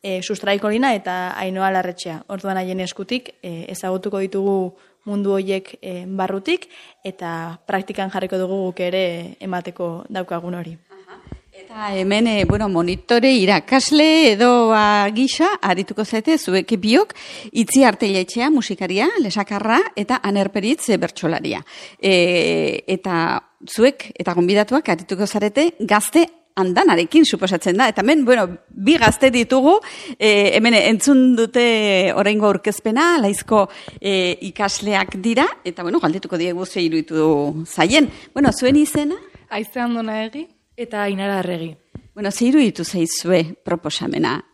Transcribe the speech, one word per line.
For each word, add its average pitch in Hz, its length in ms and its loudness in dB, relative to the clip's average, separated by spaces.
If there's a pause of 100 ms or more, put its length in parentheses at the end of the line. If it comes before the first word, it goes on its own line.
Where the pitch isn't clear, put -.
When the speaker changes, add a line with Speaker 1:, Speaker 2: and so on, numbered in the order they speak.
Speaker 1:
e, 185 160 -6
Sustraikolina 214 720 -2
eta 180 400 -6
Ainhoa 190 400 -2
Larretxea. 180 460 -4 (100)
Orduan 190 300 -6
haien 185 240 -6
eskutik, 220 580 -8
e, 170 220 -12 (100)
ezagutuko 190 480 -6
ditugu 196 360 -2 (480)
mundu 202 280 -2
horiek, 190 480 -4
e, 180 240 -12
barrutik, 190 600 -6 (360)
eta 170 640 -10
praktikan 196 480 -4
jarriko 185 240 -4
dugu 185 300 -4
guk 180 180 -8
ere 175 560 -4
emateko 175 680 -8
daukagun 180 500 -8
hori. 165 180 -12 (180)
Speaker 2:
Aha. 180 240 -20 (380)
Eta 214 400 -10
hemen, 202 300 2
e, 208 180 2
bueno, 202 240 -2
monitore, 190 640 2
irakasle 262 1040 4
edo, 240 360 4
ba, 208 440 4
gisa 302 480 0
arituko 196 420 -2
zaite 226 340 0
zuek 190 400 0
biok, 226 360 2 (360)
Itzi 254 360 2
Arteiletxea, 202 680 0
musikaria, 202 540 -2 (140)
lesakarra, 214 580 0 (160)
eta 208 260 -2
Aner 196 320 0
Peritz, 226 360 -2
e, 190 120 2
bertsolaria. 156 600 -4 (360)
E, 175 880 2
eta 175 540 -2 (260)
zuek - 480 0
eta 170 220 -6
gonbidatuak 208 560 0
arituko 185 340 -4
zarete 208 540 0
gazte 208 460 2 (300)
andanarekin 185 680 4
suposatzen 185 520 0
da. 247 160 4
Eta 196 100 -2
hemen, 277 220 2
bueno, 226 220 2 (220)
bi 202 320 2
gazte 233 300 4
ditugu, 262 460 4 (420)
e, 202 380 4
hemen 226 220 4
entzun 254 580 4
dute 220 800 2
oraingo 208 320 2
aurkezpena, 220 720 0
Laizko, 202 460 0 (340)
e, 185 360 0 (120)
ikasleak 196 760 -4
dira, 233 220 2 (180)
eta, 180 200 -8
bueno, 226 160 0
galdetuko 175 400 -4
diegu 175 260 -4
ze 190 160 -4
iruditu 156 840 0
zaien. 233 440 2 (240)
Bueno, 262 180 2
zuen 254 240 2
izena? 302 400 0 (320)
Speaker 3:
Aize 220 320 -8
Andona 226 440 -4
Egi. 285 220 -12 (300)
Speaker 4:
Eta 226 280 -6
Ainara 196 340 -2
Arregi. 170 320 -6 (440)
Speaker 2:
Bueno, 202 160 -6
ze 240 160 -2
iruditu 247 380 2
zaizue 170 800 0
proposamena? - 720 -4 (180)